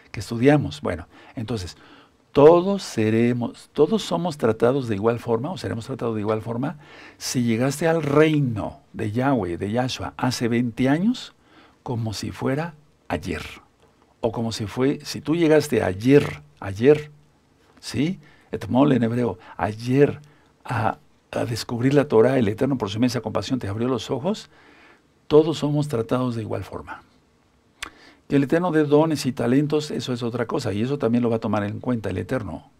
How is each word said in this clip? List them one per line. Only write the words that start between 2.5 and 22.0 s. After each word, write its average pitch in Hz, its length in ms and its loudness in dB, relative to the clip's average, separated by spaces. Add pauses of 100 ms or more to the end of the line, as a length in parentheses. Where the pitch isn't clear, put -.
seremos, 117 880 -2
todos 175 300 2
somos 170 340 -4
tratados 120 500 0
de 110 80 -2
igual 117 220 0
forma, 117 340 -4
o 143 60 -10
seremos 104 300 -8
tratados 120 260 -6
de 107 80 -4
igual 110 200 -2
forma, 120 360 -6 (400)
si - 260 -4
llegaste 131 440 0
al 165 160 0
reino 139 800 2 (120)
de 107 180 -4
Yahweh, 113 460 0
de 98 140 -4
Yahshua, 120 460 -4
hace 123 300 -2
veinte 120 400 0
años, 185 460 0 (500)
como 113 300 -4
si 98 180 -8
fuera 139 440 -4 (320)
ayer. 85 340 -6 (800)
O 117 100 0
como 113 200 -4
si 107 160 -6
fue, 139 360 0
si - 180 -10
tú 156 140 -2
llegaste 151 460 4
ayer, 113 600 2 (160)
ayer, 120 500 2 (720)
¿sí? 156 400 -4 (320)
Etmol 113 400 2
en 123 120 2
hebreo, 117 360 -2 (160)
ayer 120 640 0 (460)
a, 110 320 -2 (340)
a 117 140 -2
descubrir 120 480 -2
la 147 160 4